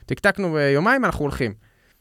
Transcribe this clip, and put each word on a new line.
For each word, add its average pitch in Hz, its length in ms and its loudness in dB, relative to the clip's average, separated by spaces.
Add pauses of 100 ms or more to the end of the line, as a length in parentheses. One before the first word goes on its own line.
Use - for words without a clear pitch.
תקתקנו 190 460 -2
ביומיים, 156 520 2
אנחנו 165 200 -2
הולכים." 139 280 -4 (480)